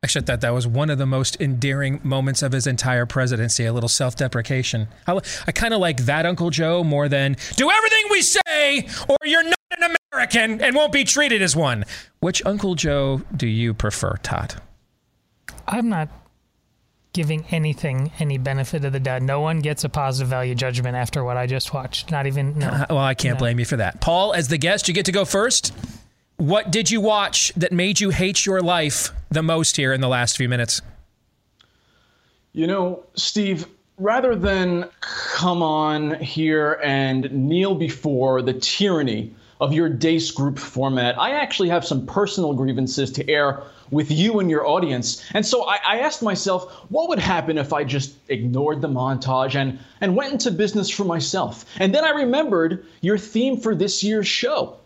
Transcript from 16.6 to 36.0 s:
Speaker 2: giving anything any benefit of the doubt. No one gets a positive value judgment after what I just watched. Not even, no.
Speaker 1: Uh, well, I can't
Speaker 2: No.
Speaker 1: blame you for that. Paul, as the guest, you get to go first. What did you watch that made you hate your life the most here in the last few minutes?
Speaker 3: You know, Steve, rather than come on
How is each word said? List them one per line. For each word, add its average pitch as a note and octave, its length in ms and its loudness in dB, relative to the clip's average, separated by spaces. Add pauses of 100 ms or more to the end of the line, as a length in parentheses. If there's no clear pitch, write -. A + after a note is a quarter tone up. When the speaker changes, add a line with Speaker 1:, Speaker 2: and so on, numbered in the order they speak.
Speaker 2:
giving D#3 380 -2
anything D3+ 680 -2
any C#3+ 180 0
benefit C3+ 460 -2
of C3+ 80 0
the C3+ 80 -2
doubt. C3 220 0
No C#3 180 0
one D#3+ 200 0
gets D3+ 220 -2
a D3 60 -2
positive C3+ 400 -2
value B2+ 260 -2
judgment B2 420 -2
after B2 280 -2
what B2 120 -2
I B2 100 0
just C3 280 -2
watched. - 380 -6
Not C#3+ 140 0
even, C#3 320 0
no. C#3 100 0
Speaker 1:
Uh, C3+ 220 0
well, D3+ 80 2
I C3+ 160 2
can't B2 220 0
Speaker 2:
No. - 40 -4
Speaker 1:
blame A#2 180 2
you A#2+ 60 2
for C#3 140 -2
that. G2 220 0
Paul, F3+ 340 4
as D#3+ 140 0
the D#3 100 0
guest, F#3 280 2
you F3 80 0
get G3 120 0
to F#3+ 60 0
go G3 120 2
first. - 480 0 (640)
What F3+ 340 2
did G#3 200 2
you A3 100 2
watch G#3 560 2
that F3 160 0
made F#3 280 2
you G3+ 100 2
hate F#3 340 0
your F#3+ 160 2
life E3+ 500 0 (200)
the D#3 120 0
most E3 340 2
here C3+ 180 2
in C3 80 0
the C3 60 2
last B2 280 0
few B2+ 140 0
minutes? A#2+ 320 -2 (1700)
Speaker 3:
You D#3+ 140 -2
know, F#3 380 -2 (100)
Steve, F#3+ 520 0 (320)
rather A#3 360 2
than F#3 540 0 (120)
come - 600 -2
on D#3 580 0